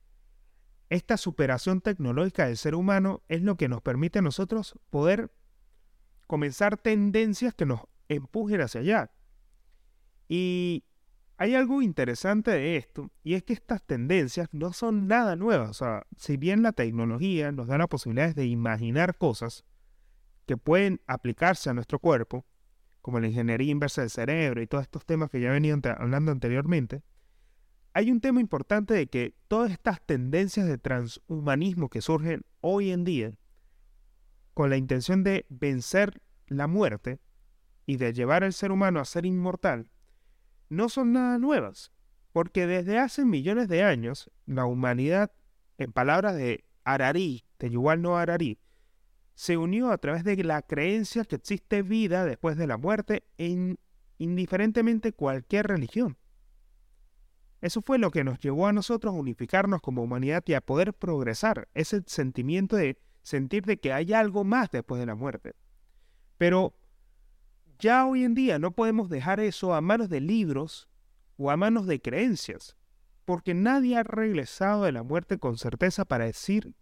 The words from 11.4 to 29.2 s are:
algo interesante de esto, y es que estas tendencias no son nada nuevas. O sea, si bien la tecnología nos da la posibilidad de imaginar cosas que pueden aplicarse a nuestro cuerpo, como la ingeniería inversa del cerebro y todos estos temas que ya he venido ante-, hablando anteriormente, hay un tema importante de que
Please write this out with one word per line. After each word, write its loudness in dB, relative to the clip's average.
algo 2
interesante 0
de 0
esto, -10
y -2
es -2
que -4
estas -6
tendencias -2
no -6
son -2
nada 2
nuevas. 0
O -12
sea, -6
si -4
bien 2
la 4
tecnología -2
nos -8
da 0
la 2
posibilidad -2
de -2
imaginar 0
cosas -2
que -2
pueden 2
aplicarse 0
a -2
nuestro -4
cuerpo, 0
como -4
la 0
ingeniería 0
inversa -2
del -4
cerebro 0
y -6
todos -2
estos -12
temas -2
que -2
ya 2
he 2
venido 4
ante-, 0
hablando 0
anteriormente, 0
hay 2
un 2
tema 2
importante 0
de 2
que -4